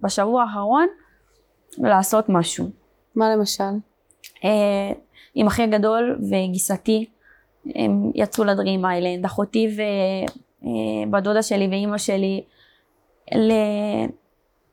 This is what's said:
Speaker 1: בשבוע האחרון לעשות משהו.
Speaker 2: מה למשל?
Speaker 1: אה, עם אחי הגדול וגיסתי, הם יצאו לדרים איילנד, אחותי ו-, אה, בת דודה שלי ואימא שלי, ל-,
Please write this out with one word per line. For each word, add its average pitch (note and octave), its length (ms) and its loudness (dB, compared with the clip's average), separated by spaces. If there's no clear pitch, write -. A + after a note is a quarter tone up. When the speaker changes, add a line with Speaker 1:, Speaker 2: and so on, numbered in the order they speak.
Speaker 1:
בשבוע G#3 420 0
האחרון A3 440 2
לעשות F#3+ 500 2
משהו. E3+ 380 2
Speaker 2:
מה A3 200 2
למשל? G#3 300 0
Speaker 1:
אה, G3+ 480 2
עם G#3+ 120 2
אחי G#3 160 2
הגדול A3 560 2
וגיסתי, F#3+ 760 0
הם G3+ 400 0
יצאו G#3+ 300 0
לדרים G3 400 0
איילנד, F3+ 400 -2
אחותי G3+ 520 0
ו-, G#3+ 60 -4
אה, A2+ 460 -4
בת G3 120 0
דודה G#3 200 0
שלי G3+ 260 0
ואימא G#3 300 -4
שלי, G3 460 -2
ל-, G#3+ 720 0